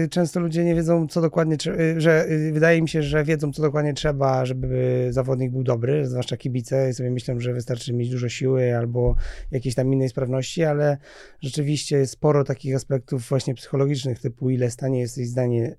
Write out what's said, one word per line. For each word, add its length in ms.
y, 60
często 300
ludzie 240
nie 100
wiedzą, 340
co 120
dokładnie 360
trze-, 240
y, 200
że, 300
y, 220
wydaje 300
mi 60
się, 140
że 220
wiedzą, 280
co 100
dokładnie 320
trzeba, 500
żeby 640
zawodnik 420
był 100
dobry, 440
zwłaszcza 300
kibice, 540
i 40
sobie 160
myślą, 300
że 120
wystarczy 400
mieć 180
dużo 180
siły 480
albo 380
jakiejś 240
tam 180
innej 160
sprawności, 560
ale 340
rzeczywiście 560
jest 160
sporo 320
takich 320
aspektów 520
właśnie 260
psychologicznych, 640
typu 320
ile 180
w 40
stanie 280
jesteś 280
zdanie-, 500